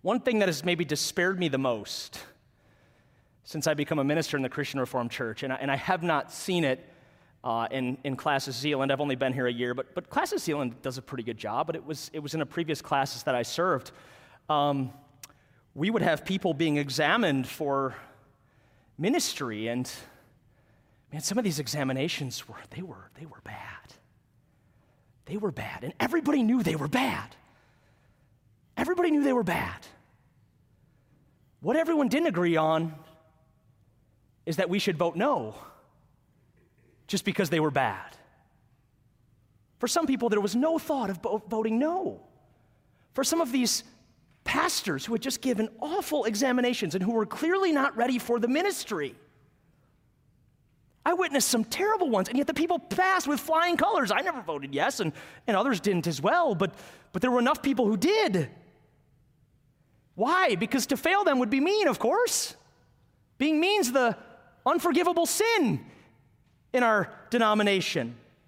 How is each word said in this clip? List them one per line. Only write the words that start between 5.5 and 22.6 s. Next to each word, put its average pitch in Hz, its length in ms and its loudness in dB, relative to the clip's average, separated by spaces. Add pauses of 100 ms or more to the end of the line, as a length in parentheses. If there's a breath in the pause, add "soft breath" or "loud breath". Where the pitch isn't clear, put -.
I, 127 40 -4
and 135 160 -2
I 139 60 2
have 180 260 -2
not 156 280 0
seen 180 320 -2
it, 131 240 -2 (560 soft breath)
uh, 117 260 -2
in, 127 340 -4
in 135 120 -2
Classis 139 400 -2
Zeeland. 135 360 -2
I've 139 100 0
only 143 140 0
been 131 180 0
here 123 140 0
a 123 40 0
year, 123 220 -2
but, 123 200 -8
but - 160 -10
Classis - 340 -2
Zeeland 139 380 -4
does 131 160 -8
a 127 40 -12
pretty 123 220 -10
good 113 140 -6
job, 117 300 -4
but 165 80 -6
it 131 100 -12
was, 147 260 -10
it 156 80 -8
was 143 140 -8
in 160 80 -4
a 147 40 -2
previous 160 360 -4
classis 139 420 -2
that 135 120 0
I 120 80 0
served. 165 480 -2 (580 loud breath)
Um, 143 420 0 (840 soft breath)
we 165 140 0
would 226 120 2
have 165 240 2
people 190 280 0
being 147 240 2
examined 147 680 2
for 135 480 -2 (1000 loud breath)
ministry, 135 680 -2
and, 123 240 -4 (1200 loud breath)
man, 151 100 -10
some 202 160 -2
of 247 60 0
these 160 160 0
examinations 135 880 -4
were, 110 80 -18 (160)